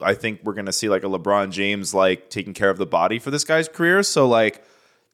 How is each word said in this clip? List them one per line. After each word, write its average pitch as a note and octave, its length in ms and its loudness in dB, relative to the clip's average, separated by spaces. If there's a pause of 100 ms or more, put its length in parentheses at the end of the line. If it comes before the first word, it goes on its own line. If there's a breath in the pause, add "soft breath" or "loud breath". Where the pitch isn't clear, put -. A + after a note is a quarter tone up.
I F#2+ 140 0
think G#2+ 280 -6
we're G#2 120 -6
gonna G2 180 -6
see, A2 160 -2
like, F#2+ 160 0
a - 20 -4
LeBron G2 440 0
James, G2 440 -4
like, F#2+ 360 2
taking G2 220 -8
care G2 180 2
of F#2 80 -2
the F#2+ 80 -2
body F#2 340 0
for C#3 100 -8
this C#3+ 140 -4
guy's D#3+ 240 0
career. F3 340 2
So, D3+ 240 2
like, A2+ 380 2 (500 soft breath)